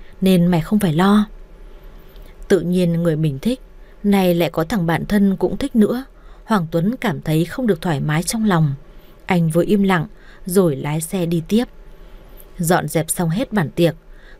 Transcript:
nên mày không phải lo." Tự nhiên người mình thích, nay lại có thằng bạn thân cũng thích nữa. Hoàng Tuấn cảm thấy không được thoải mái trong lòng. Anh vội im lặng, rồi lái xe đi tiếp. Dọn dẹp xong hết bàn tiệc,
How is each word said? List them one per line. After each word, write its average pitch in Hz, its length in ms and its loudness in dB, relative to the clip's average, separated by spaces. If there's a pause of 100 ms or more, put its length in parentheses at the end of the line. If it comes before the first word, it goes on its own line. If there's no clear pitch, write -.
(220)
nên 185 260 4
mày 175 140 2
không 208 180 0
phải 185 140 2
lo." 202 320 4 (1200)
Tự 190 120 4
nhiên 170 440 0
người 165 120 2
mình 151 240 -2
thích, 233 200 -2 (440)
nay 196 320 4
lại 170 140 0
có 160 140 -2
thằng 170 220 -2
bạn 165 200 -2
thân 202 300 2
cũng 185 220 -2
thích - 180 -4
nữa. 226 280 2 (420)
Hoàng 185 260 0
Tuấn 180 240 0
cảm 156 260 -4
thấy 160 240 0
không 254 220 -6
được 202 140 0
thoải 156 180 -2
mái 151 240 -2
trong 226 220 -4
lòng. 160 280 2 (520)
Anh 170 240 0
vội 165 160 0
im 202 180 2
lặng, 185 240 0 (380)
rồi 175 300 2
lái 147 260 -4
xe 180 240 -4
đi 165 220 -2
tiếp. 233 180 0 (920)
Dọn 165 280 0
dẹp 160 220 -4
xong 170 200 -2
hết 214 240 -4
bàn 135 160 0
tiệc, 165 260 0 (440)